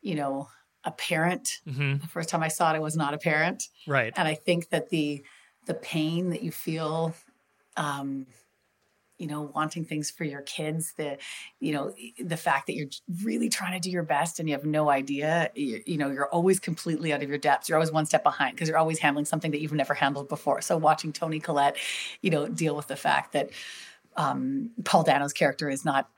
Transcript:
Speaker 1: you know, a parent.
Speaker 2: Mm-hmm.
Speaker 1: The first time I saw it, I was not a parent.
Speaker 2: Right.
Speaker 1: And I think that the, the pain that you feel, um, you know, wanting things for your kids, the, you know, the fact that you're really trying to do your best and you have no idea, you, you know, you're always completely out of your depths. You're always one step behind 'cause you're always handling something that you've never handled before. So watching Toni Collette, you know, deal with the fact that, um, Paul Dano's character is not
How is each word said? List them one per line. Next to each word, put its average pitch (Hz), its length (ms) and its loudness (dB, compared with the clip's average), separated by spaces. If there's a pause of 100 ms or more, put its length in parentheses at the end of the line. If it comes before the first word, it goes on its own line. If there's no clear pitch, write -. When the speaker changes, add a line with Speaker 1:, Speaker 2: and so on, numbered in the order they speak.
Speaker 1:
you 196 140 -4
know, 139 340 -2 (360)
a - 80 -4
parent. - 760 0
Speaker 2:
Mm-hmm. 139 300 0
Speaker 1:
The 151 100 -6
first 165 220 -6
time 165 120 2
I 160 60 2
saw 160 240 4
it, 156 40 2
I - 20 0
was 151 180 -2
not 147 160 2
a 147 60 -4
parent. 160 460 2 (220)
Speaker 2:
Right. 131 300 2
Speaker 1:
And 175 100 2
I 156 80 2
think 170 360 0
that 160 180 0
the, 147 340 0 (440)
the 165 80 -2
pain 165 560 -2
that - 120 -4
you 170 100 -4
feel, 160 600 -2 (640)
um, 139 500 -4 (920)
you 170 80 -6
know, 151 160 -4 (120)
wanting 156 300 -2
things 151 260 -4
for - 140 -8
your 143 160 -6
kids, 156 560 -4
the, 147 220 -4 (420)
you 151 120 -2
know, 143 200 -2 (260)
the 165 200 -4
fact 143 280 0
that - 80 -4
you're 147 140 -6 (340)
really 226 280 0
trying 185 240 -2
to 185 40 -4
do 180 120 -4
your 180 120 0
best 160 380 0
and 160 80 -2
you 147 60 0
have 143 100 -6
no 151 240 2
idea, 143 680 2
you, 131 300 -4
you 160 140 -2
know, 139 120 0
you're 139 200 -2
always 180 280 4
completely 160 540 -2
out 143 100 0
of 139 60 -4
your 143 80 -2
depths. 139 320 2
You're 160 80 4
always 160 160 4
one 156 140 4
step - 160 4
behind 143 340 2
'cause 165 100 -2
you're 156 120 2
always 160 200 2
handling 147 280 2
something 160 240 0
that 147 100 -2
you've 151 140 -4
never 147 180 2
handled 139 380 0
before. 143 320 0
So 175 160 0
watching 156 340 4
Toni 160 260 -4
Collette, 143 380 2 (460)
you 196 80 4
know, 147 180 2
deal 160 260 0
with 147 140 -6
the 147 80 -4
fact 143 360 0
that, 160 180 0 (680)
um, 135 540 0 (160)
Paul 170 160 6
Dano's 143 320 4
character 147 340 2
is 139 160 -4
not 139 340 2